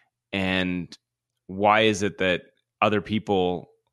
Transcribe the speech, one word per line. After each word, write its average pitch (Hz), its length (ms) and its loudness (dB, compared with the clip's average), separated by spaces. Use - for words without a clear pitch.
And 92 640 -4
why 104 360 2
is 104 200 2
it 95 160 -4
that 90 240 0
other 107 200 2
people, 95 720 -2